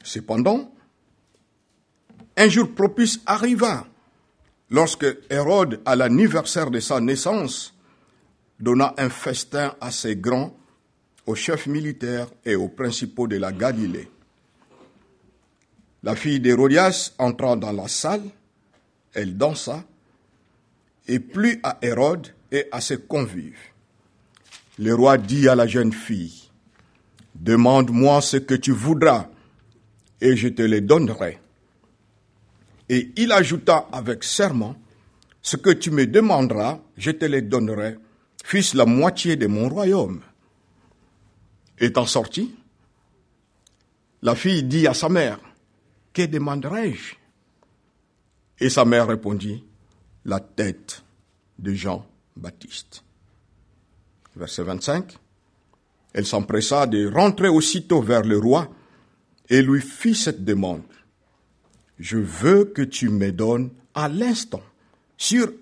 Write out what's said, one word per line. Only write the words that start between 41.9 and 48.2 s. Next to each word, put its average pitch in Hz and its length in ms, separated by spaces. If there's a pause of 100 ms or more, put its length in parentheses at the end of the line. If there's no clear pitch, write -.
sortie, 151 480 (1700)
la 120 140
fille 180 280
dit 151 240
à 127 80
sa 160 140
mère, « 151 320 (720)
Que 180 140
demanderai-je ? » 147 880 (1500)